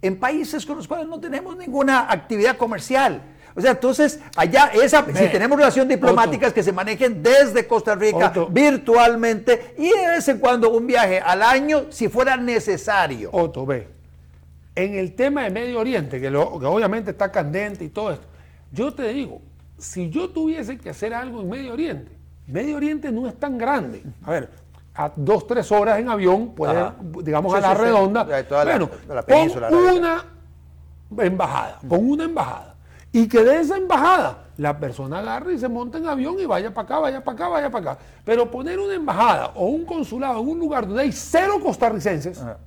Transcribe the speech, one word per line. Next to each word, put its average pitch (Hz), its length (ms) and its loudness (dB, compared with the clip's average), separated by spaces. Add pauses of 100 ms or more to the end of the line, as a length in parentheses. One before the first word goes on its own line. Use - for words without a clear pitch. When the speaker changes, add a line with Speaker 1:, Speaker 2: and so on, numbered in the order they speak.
Speaker 1:
en 190 200 -2
países 302 440 -4
con 294 120 -8
los 320 100 -12
cuales 320 220 -8
no 330 100 -10
tenemos 349 380 -10
ninguna 269 520 0
actividad 220 480 0
comercial. 226 640 0 (360)
O 180 40 -8
sea, 247 120 4
entonces, 262 480 2 (160)
allá, 170 360 6
esa, 262 300 6
Speaker 2:
Ve, 156 140 -4
Speaker 1:
si 190 100 6
tenemos 226 320 2
relaciones 262 300 4
diplomáticas, 240 600 4
Speaker 2:
Otto. - 40 -10
Speaker 1:
que 214 80 2
se 175 100 2
manejen 202 480 -2
desde 233 460 6
Costa 220 300 0
Rica, 196 320 2
Speaker 2:
Otto. 170 180 0
Speaker 1:
virtualmente, 233 1300 4
y 302 120 -2
de 392 260 4
vez 330 140 0
en 247 100 2
cuando 240 320 4
un 233 160 0
viaje 226 320 2
al 185 240 2
año, 269 480 4
si 214 180 -4
fuera 254 280 2
necesario. 196 960 -2
Speaker 2:
Otto, 139 340 -2
ve, 123 220 -4 (880)
en 196 180 -2
el 185 220 -6
tema 277 260 0
de 208 80 -4
Medio 233 300 -4
Oriente, 160 400 -4
que, 135 100 -4
lo, 147 300 0
que 127 60 -4
obviamente 202 440 0
está 196 220 -4
candente 185 520 -4
y 151 40 -12
todo 208 240 -6
esto, - 140 -12 (440)
yo 254 240 -6
te 247 140 -6
digo, 226 320 -8 (360)
si 180 340 -10
yo 349 200 -4
tuviese 311 480 -4
que 175 120 -14
hacer 208 220 -8
algo 240 280 -10
en 185 80 -8
Medio 254 240 -10
Oriente, 240 400 -8 (340)
Medio 240 300 -6
Oriente 302 340 -4
no 240 160 -4
es 226 140 -10
tan 269 180 -6
grande. 220 440 -4 (200)
A 147 80 -10
ver, 151 180 -4 (500)
a 147 160 -4
dos, 190 320 0
tres 233 240 -2
horas 208 300 2
en 240 80 -4
avión, 208 480 2
puede, 156 200 0
Speaker 1:
Ajá. 185 180 -2 (280)
Speaker 2:
digamos, 156 300 -2
Speaker 1:
Sí, 196 60 2
Speaker 2:
a - 20 2
la 190 100 2
Speaker 1:
sí, 196 60 4
sí. 214 80 2
Speaker 2:
redonda. 214 400 4
Speaker 1:
De 139 200 -2
toda 143 200 2
la, 151 80 0
Speaker 2:
Bueno, 180 180 0 (180)
Speaker 1:
de 143 60 -10
la 123 80 -4
Speaker 2:
con - 120 -10
Speaker 1:
península 320 340 2
arábica. 359 260 6
Speaker 2:
una - 1300 -6
embajada, 165 580 -2
Speaker 1:
Mm. 131 60 -14
Speaker 2:
con 202 220 2
una 302 140 0
embajada. 320 500 -6 (380)
Y 226 160 4
que 226 160 6
de 285 160 6
esa 330 160 0
embajada 339 680 2 (140)
la 147 200 -2
persona 139 420 -8
agarre 254 340 -6
y 269 40 -4
se 247 100 -4
monte 240 300 -8
en 330 100 -6
avión 285 320 -4
y 359 60 -4
vaya 202 280 -2
pa' 226 80 -6
acá, 262 160 -4
vaya 269 240 -2
pa' 262 100 -6
acá, 330 160 -6
vaya 285 220 -2
pa' 233 80 -6
acá. 139 200 -6 (260)
Pero 233 260 2
poner 285 300 -6
una 403 140 -4
embajada 214 600 0
o 180 120 -2
un 311 200 -2
consulado 254 540 -6
en 247 80 -4
un 330 100 -4
lugar 294 280 -2
donde 208 180 -2
hay 262 80 0
cero 381 500 0
costarricenses 185 800 -2
Speaker 1:
Ajá. 113 240 -12